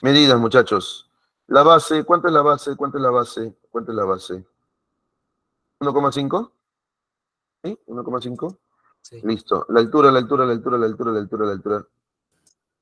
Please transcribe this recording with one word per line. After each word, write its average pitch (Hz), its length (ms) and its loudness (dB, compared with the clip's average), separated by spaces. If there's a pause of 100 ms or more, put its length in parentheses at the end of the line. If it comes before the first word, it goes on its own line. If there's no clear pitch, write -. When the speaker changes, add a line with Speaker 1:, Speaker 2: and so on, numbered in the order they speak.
Speaker 1:
Medidas, 139 380 4
muchachos. 113 680 0 (380)
La 139 160 4
base, 156 400 4
¿cuánto 175 240 0
es 165 60 0
la 151 80 4
base? 143 340 -2
¿Cuánto 139 220 -6
es 135 60 -4
la 131 60 2
base? 117 460 -4 (160)
¿Cuánto 117 200 -8
es 110 60 -6
la 101 80 -2
base? 92 400 -6 (1300)
¿Uno 139 140 -2
coma 139 180 2
cinco? 143 400 -4 (1120)
¿Sí? 208 240 -10
¿Uno 117 160 -12
coma 123 180 -6
cinco? 127 360 -10 (440)
Speaker 2:
Sí. 117 220 -20
Speaker 1:
Listo. 104 460 -4
La 117 100 4
altura, 139 320 4
la 131 80 4
altura, 131 260 -2
la 123 60 -2
altura, 120 260 -4
la 117 80 0
altura, 113 260 -4
la 110 80 -2
altura, 104 260 -6
la 104 80 -2
altura. 104 340 -6 (960)